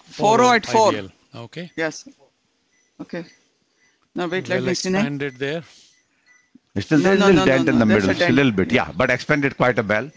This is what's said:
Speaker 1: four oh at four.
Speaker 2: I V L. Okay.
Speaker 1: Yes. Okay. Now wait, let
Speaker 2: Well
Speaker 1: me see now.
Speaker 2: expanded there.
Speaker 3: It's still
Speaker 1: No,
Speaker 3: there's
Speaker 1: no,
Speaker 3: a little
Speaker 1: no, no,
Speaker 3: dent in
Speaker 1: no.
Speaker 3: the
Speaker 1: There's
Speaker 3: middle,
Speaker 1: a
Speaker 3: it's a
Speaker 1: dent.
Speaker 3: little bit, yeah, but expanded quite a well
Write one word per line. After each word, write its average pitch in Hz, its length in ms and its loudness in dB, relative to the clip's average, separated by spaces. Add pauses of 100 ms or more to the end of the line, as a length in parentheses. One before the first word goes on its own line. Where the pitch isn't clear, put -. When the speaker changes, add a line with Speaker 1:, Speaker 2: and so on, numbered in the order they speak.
Speaker 1:
four - 380 0
oh 247 100 4
at 226 140 0
four. 220 240 2
Speaker 2:
I - 20 0
V 110 60 -2
L. 104 460 -16
Okay. 165 340 -14
Speaker 1:
Yes. 160 280 -6 (960)
Okay. 170 240 -12 (920)
Now 175 140 -6
wait, 180 220 -6
let 185 80 -2
Speaker 2:
Well 185 100 -2
Speaker 1:
me 185 60 -2
see 185 160 -6
now. 190 100 0
Speaker 2:
expanded 143 400 -4
there. 143 240 -6 (1120)
Speaker 3:
It's 101 120 -6
still 160 120 2
Speaker 1:
No, 175 60 0
Speaker 3:
there's 196 160 2
Speaker 1:
no, 196 40 4
Speaker 3:
a - 20 4
little 180 120 6
Speaker 1:
no, - 60 0
no, 135 120 4
Speaker 3:
dent 135 120 0
in 123 100 2
Speaker 1:
no. - 0 -
Speaker 3:
the 113 60 4
Speaker 1:
There's 107 180 4
Speaker 3:
middle, 95 60 2
Speaker 1:
a - 20 2
Speaker 3:
it's - 80 -2
a 175 60 0
Speaker 1:
dent. 127 100 2
Speaker 3:
little 135 160 4
bit, 95 220 0
yeah, 87 240 0
but 123 120 0
expanded 139 460 -2
quite 123 240 0
a 113 40 0
well 107 340 -2